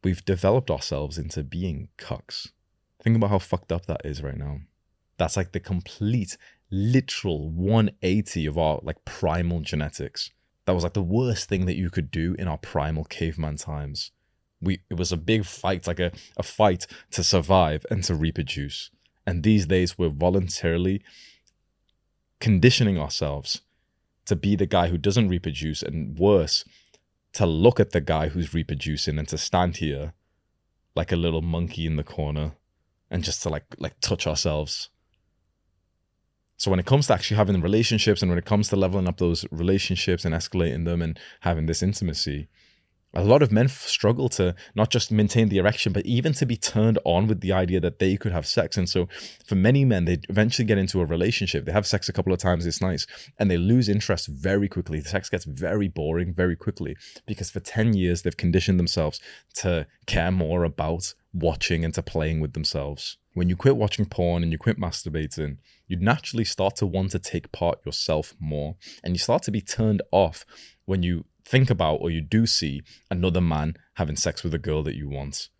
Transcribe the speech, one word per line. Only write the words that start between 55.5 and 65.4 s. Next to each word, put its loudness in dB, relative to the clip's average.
boring -2
very 0
quickly -8
because -8
for -8
ten 0
years, 2
they've -2
conditioned 2
themselves 0
to -2
care 0
more 0
about -2
watching 0
and -2
to -2
playing -2
with -4
themselves. -6
When 0
you 2
quit 4
watching 0
porn 0
and 0
you -4
quit -2
masturbating, -6